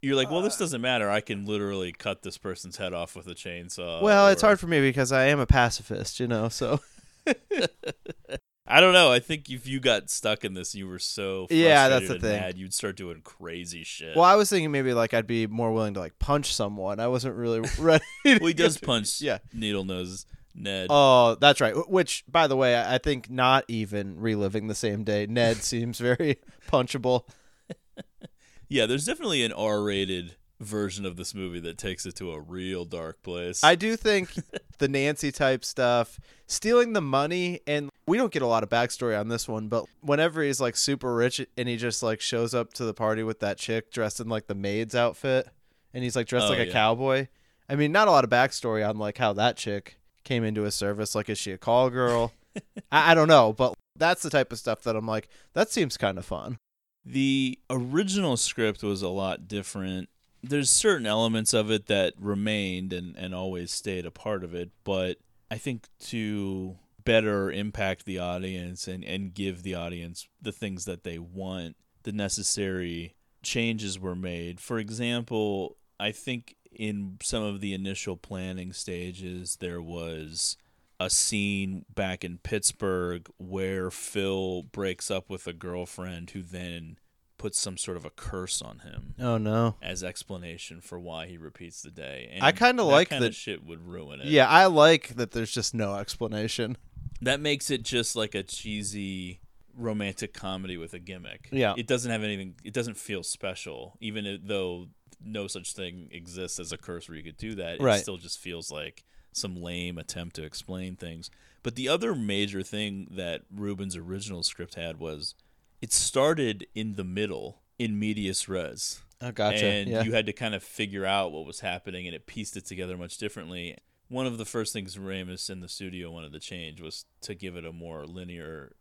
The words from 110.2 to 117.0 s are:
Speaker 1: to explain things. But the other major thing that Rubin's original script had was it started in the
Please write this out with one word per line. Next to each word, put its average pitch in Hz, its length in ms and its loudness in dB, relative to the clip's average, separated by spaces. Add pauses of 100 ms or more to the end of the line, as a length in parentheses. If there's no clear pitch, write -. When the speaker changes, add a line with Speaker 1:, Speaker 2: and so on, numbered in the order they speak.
Speaker 1:
to 80 60 -12
explain 92 520 -10
things. 82 340 -14 (340)
But 117 120 -6
the 127 140 -4
other 180 260 0
major 101 480 -2
thing 101 480 -6
that 90 300 -6 (120)
Rubin's 98 440 -8
original 92 460 -10
script - 320 -8
had 82 240 -8
was 78 360 -8 (460)
it 117 100 -6
started 131 800 2
in 110 220 -6
the 98 80 -4